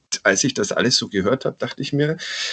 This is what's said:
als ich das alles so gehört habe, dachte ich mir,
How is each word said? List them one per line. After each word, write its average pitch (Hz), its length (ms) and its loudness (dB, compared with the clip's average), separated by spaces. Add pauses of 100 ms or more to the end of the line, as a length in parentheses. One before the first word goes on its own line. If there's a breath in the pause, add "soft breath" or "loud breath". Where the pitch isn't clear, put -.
(240)
als 95 200 4
ich 131 100 2
das 104 200 -2
alles - 240 2
so 117 100 -2
gehört 104 380 0
habe, - 120 -2
dachte - 240 -6
ich - 120 -4
mir, 147 240 2 (360 loud breath)